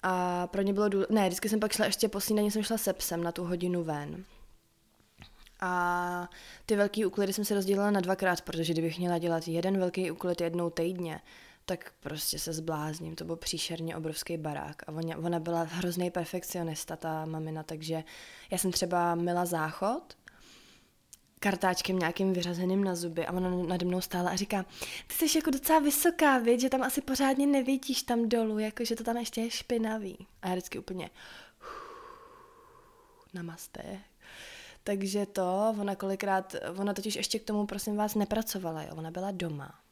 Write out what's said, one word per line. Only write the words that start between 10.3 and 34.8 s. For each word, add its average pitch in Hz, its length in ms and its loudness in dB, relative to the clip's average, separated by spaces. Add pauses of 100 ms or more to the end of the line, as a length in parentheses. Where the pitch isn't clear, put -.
jednou 170 300 0
týdně, 170 500 -4 (460)
tak - 340 -6
prostě - 380 -4
se 165 140 -4
zblázním, 160 640 -4
to 165 100 -8
byl 165 120 -4
příšerně 165 600 -4
obrovský 156 400 -4
barák. 151 500 -6
A 156 60 -10
ona, 165 240 -4
ona 170 240 0
byla 170 220 0
hrozný 175 480 -2
perfekcionista, 170 840 -4
ta 160 280 -4
mamina, 156 380 -6
takže 160 420 -4 (460)
já 185 80 -2
jsem 185 140 2
třeba 175 420 2
myla 175 320 2
záchod 175 720 -2 (1300)
kartáčkem 185 540 2
nějakým 180 340 2
vyřazeným 180 520 2
na 185 100 2
zuby 170 320 -2
a - 60 -2
ona 185 180 0
nade 180 360 0
mnou 180 140 2
stála 180 300 0
a 185 60 0
říká: 196 280 -2 (420)
"Ty - 220 0
jsi 320 100 4
jako 311 120 2
docela 277 280 4
vysoká, 294 600 4
viď, 240 220 6
že 254 100 2
tam 262 120 2
asi 269 180 0
pořádně 269 460 4
nevidíš 269 560 2
tam 233 260 2
dolů, 220 300 2
jako 214 260 -2
že 226 120 0
to 226 80 -8
tam 233 120 0
ještě 233 240 -4
je 226 100 -2
špinavý." 220 760 -2 (160)
A 185 60 -2
já 180 60 2
vždycky - 240 -4
úplně: 185 320 -8 (2250)
"Namaste." 170 640 -10 (840)